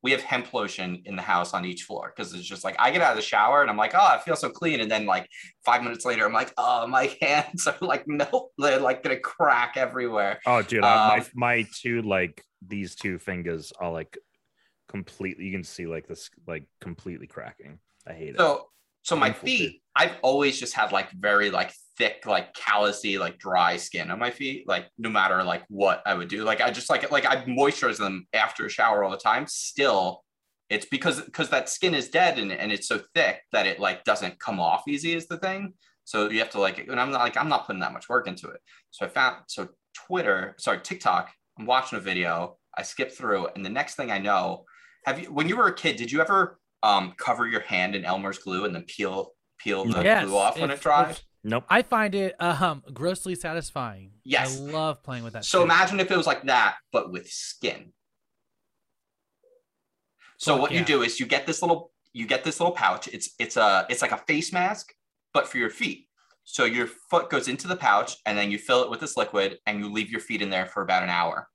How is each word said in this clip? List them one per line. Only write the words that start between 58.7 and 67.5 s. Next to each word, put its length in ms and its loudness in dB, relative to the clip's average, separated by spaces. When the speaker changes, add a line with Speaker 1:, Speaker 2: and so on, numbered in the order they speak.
Speaker 1:
So 160 2
Speaker 3:
Fuck 80 4
Speaker 1:
what 100 2
you 80 2
Speaker 3:
yeah. 60 0
Speaker 1:
do 160 4
is 180 0
you 60 0
get 220 0
this 140 -2
little, 300 0
you 140 -8
get 160 0
this 160 -4
little 160 2
pouch. 320 0
It's, 320 -10
it's 180 -2
a, 320 6
it's 120 -2
like 100 0
a 60 -2
face 260 -2
mask, 400 -2
but 140 2
for 100 -6
your 120 0
feet. 380 -6
So 220 0
your 220 0
foot 420 0
goes 180 0
into 200 -6